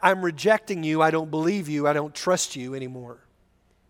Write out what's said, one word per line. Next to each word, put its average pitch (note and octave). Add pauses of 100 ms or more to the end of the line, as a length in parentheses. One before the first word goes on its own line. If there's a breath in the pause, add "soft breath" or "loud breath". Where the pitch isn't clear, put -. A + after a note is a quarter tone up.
I'm F#3+
rejecting F3+
you. D#3
I D#3+
don't D#3+
believe D#3+
you. D3
I D3
don't D3
trust -
you B2+
anymore." B2+ (720)